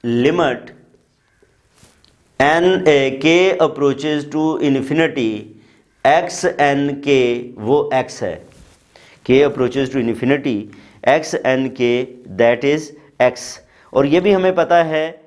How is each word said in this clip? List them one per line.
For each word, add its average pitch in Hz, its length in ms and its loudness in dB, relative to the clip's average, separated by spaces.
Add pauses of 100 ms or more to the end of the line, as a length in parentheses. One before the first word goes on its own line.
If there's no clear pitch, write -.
लिमिट 127 720 -2 (1600)
एन, 156 240 2 (240)
ए, 135 360 2
K 175 400 4
approaches 143 680 -2
to 156 100 -2 (240)
infinity 139 640 -2 (760)
एक्स 170 400 0
एन 143 440 0 (160)
के 135 160 4 (380)
वो 127 340 0
एक्स - 300 -4
है, 87 180 -8 (840)
K 131 220 4
approaches 127 460 -2
to 131 100 -2
infinity 127 520 -2 (540)
एक्स 160 260 0
एन 131 320 0 (140)
के 120 100 2 (500)
that 117 280 4
is 151 180 -2 (340)
X। 123 200 0 (520)
और 139 120 2
ये 147 140 2
भी 196 120 2
हमें 185 240 2
पता 170 280 2
है 156 260 -2 (180)